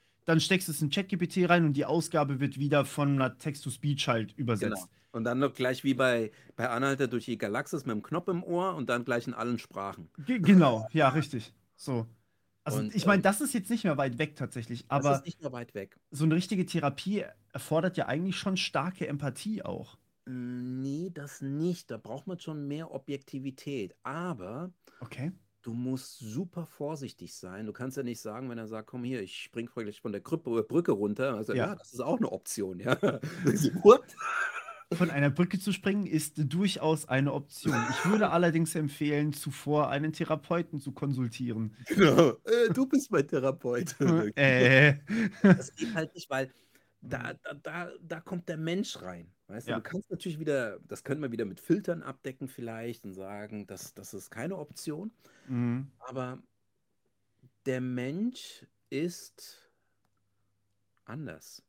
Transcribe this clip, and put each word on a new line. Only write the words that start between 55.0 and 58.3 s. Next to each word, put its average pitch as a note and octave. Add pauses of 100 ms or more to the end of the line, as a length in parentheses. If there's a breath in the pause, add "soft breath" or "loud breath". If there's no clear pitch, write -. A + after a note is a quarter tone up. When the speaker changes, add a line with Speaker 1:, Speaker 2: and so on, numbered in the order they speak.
Speaker 1:
Mhm. B2
Speaker 2:
Aber B2+ (1200)
der B2+
Mensch C3 (240)